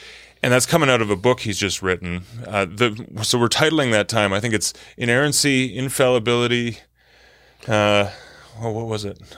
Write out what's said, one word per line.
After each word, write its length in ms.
and 120
that's 140
coming 220
out 140
of 80
a 60
book 240
he's 180
just 240
written. 400
Uh, 180
the, 300
so 180
we're 80
titling 420
that 180
time, 240
I 60
think 160
it's 180
Inerrancy, 800
Infallibility, 1040
uh, 440
well, 100
what 140
was 180
it? 140